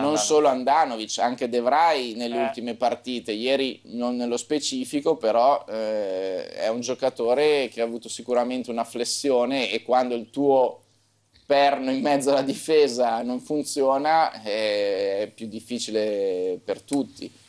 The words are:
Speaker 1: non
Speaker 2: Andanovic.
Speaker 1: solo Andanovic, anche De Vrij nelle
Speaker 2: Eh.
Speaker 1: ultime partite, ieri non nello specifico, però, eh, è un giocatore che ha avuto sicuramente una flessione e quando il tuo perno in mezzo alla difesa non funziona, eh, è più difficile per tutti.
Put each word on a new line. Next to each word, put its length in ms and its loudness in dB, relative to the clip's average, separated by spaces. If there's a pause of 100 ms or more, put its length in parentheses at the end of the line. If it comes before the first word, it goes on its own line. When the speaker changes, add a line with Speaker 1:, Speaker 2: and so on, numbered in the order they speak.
Speaker 1:
non 100 0
Speaker 2:
Andanovic. 240 0
Speaker 1:
solo 140 6
Andanovic, 720 2
anche 300 0
De 120 0
Vrij 560 2
nelle 200 -4
Speaker 2:
Eh. 60 0
Speaker 1:
ultime 320 -4
partite, 580 -4
ieri 520 -2
non 320 -4
nello 200 -2
specifico, 800 -2
però, 520 4
eh, 800 -4
è 200 -4
un 120 -2
giocatore 920 0
che 80 -6
ha 40 0
avuto 240 -6
sicuramente 600 -2
una 140 -2
flessione 840 0
e 120 -4
quando 320 2
il 140 -6
tuo 540 2 (640)
perno 440 4
in 120 -2
mezzo 280 2
alla 120 4
difesa 800 2
non 180 -6
funziona, 1040 0
eh, 800 0
è 120 -6
più 140 -12
difficile 1120 -2
per 200 -6
tutti. 500 -6 (160)